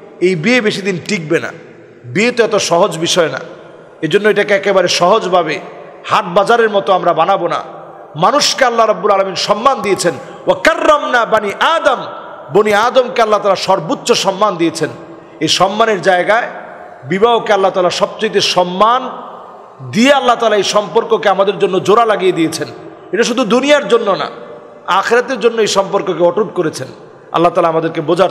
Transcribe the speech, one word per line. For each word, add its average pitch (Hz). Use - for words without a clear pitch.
এই 185
বিয়ে 233
বেশি 202
দিন 185
টিকবে 165
না। 113
বিয়ে 190
তো 233
এত 214
সহজ 175
বিষয় 165
না, 131
এজন্য 196
এটাকে 202
একেবারে 190
সহজভাবে 180
হাট 196
বাজারের 202
মতো 196
আমরা 175
বানাবো 170
না। 147
মানুষকে 247
আল্লাহ 233
রাব্বুল 208
আলামিন 190
সম্মান 226
দিয়েছেন, 180
ওয়া 185
কাররামনা 294
বানি 208
আদম, 285
বনি 208
আদমকে 240
আল্লাহ 214
তাআলা 196
সর্বোচ্চ 190
সম্মান 196
দিয়েছেন। 160
এই 156
সম্মানের 202
জায়গায় 185
বিবাহকে 214
আল্লাহ 190
তাআলা 180
সবচেয়ে 202
সম্মান 208
দিয়ে 233
আল্লাহ 254
তাআলা 220
এই 202
সম্পর্ককে 208
আমাদের 190
জন্য 185
জোড়া 226
লাগিয়ে 190
দিয়েছেন। 156
এটা 220
শুধু 240
দুনিয়ার 254
জন্য 220
না, 151
আখিরাতের 226
জন্য 226
এই 214
সম্পর্ককে 185
অটুট 175
করেছেন। 156
আল্লাহ 170
তাআলা 170
আমাদেরকে 160
বোঝার 165